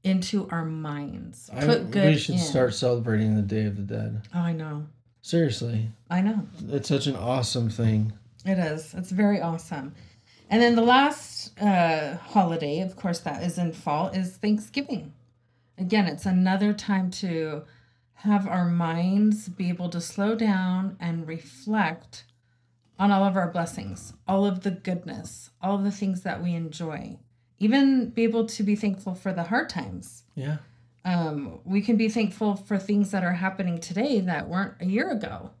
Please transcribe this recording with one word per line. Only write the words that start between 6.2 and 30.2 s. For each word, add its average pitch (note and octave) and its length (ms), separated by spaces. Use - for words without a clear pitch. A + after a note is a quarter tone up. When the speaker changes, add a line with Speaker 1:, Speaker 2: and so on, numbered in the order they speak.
Speaker 1:
know. G#3 240
Speaker 2:
It's C#3 200
such C#3 180
an C3+ 100
awesome A#2+ 520
thing. A2 460
Speaker 1:
It F#3+ 120
is. D#3 360
It's F#3 160
very G3+ 320
awesome. D#3+ 520
And A3+ 140
then A#3+ 120
the A#3 60
last, C4 800
uh, E3 560
holiday, E3 640
of F#3 160
course, F3 240
that - 220
is F3 160
in E3 160
fall D3+ 340
is F#3 300
Thanksgiving. G#3+ 760
Again, F#3+ 300
it's D3+ 180
another F#3+ 480
time F#3+ 400
to D#3+ 520
have G3+ 340
our F#3 160
minds F3+ 840
be F3+ 180
able F3 220
to E3+ 100
slow G#3 340
down F#3+ 640
and E3 300
reflect E3+ 960
on G3+ 120
all G3 140
of F#3+ 120
our F3 140
blessings, C3 640
all G3 200
of F#3 160
the G3 80
goodness, - 800
all G3 140
of G3 80
the G3+ 60
things F#3+ 320
that E3+ 200
we F3 120
enjoy. D#3+ 640
Even C4 520
be A3+ 140
able A3+ 220
to - 160
be G#3 120
thankful G3 400
for F#3 200
the E3+ 100
hard D#4 240
times. G2+ 540